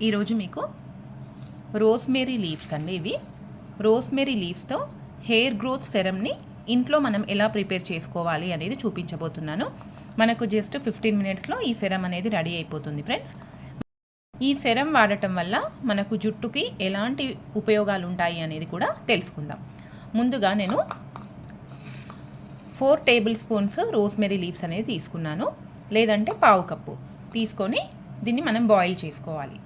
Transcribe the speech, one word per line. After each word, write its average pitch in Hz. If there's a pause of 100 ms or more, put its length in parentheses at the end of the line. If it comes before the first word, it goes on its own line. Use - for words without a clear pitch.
ఈరోజు 208
మీకు 185 (1200)
రోస్‌మేరీ 247
లీవ్స్ 160
అండి 156
ఇవి. 190 (720)
రోస్‌మేరీ 262
లీవ్స్‌తో 175 (520)
హెయిర్ 233
గ్రోత్ 262
సెరమ్‌ని 190 (420)
ఇంట్లో 254
మనం 214 (100)
ఎలా 202
ప్రిపేర్ 190
చేసుకోవాలి 170 (100)
అనేది 180
చూపించబోతున్నాను. 165 (560)
మనకు 233
just 214
ఫిఫ్టీన్ 214
మినిట్స్‌లో 196 (120)
ఈ - (100)
సెరమ్ 190
అనేది 180
రెడీ 170
అయిపోతుంది 147
ఫ్రెండ్స్. - (1120)
ఈ 277 (120)
సెరమ్ 269
వాడటం 202
వల్ల 175 (360)
మనకు 202
జుట్టుకి 220 (240)
ఎలాంటి 240 (360)
ఉపయోగాలు 208
ఉంటాయి 170
అనేది 156
కూడా 190 (220)
తెలుసుకుందాం. 147 (600)
ముందుగా 233
నేను 202 (2000)
ఫోర్ 285
టేబుల్ 226
స్పూన్స్ 202 (200)
రోస్‌మేరీ 202
లీవ్స్ 180
అనేది 196
తీసుకున్నాను, 165 (460)
లేదంటే 214 (120)
పావు 208
కప్పు 147 (400)
తీసుకొని 220 (440)
దీన్ని 240
మనం 226
బాయిల్ 185
చేసుకోవాలి. 147